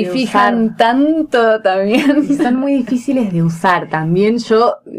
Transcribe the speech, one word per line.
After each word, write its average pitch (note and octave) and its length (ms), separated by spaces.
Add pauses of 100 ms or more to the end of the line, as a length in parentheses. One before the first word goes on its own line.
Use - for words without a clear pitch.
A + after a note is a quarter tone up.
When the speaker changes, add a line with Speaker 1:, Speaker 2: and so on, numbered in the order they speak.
Speaker 1:
simplifican A3+ 640
Speaker 2:
usar. A3 100
Speaker 1:
tanto B3 840
también. A#3+ 680
Speaker 2:
Y C#4 60
son B3+ 180
muy C#4 200
difíciles B3 580
de E3+ 100
usar E3 460
también. F3+ 500
Yo A3+ 380 (220)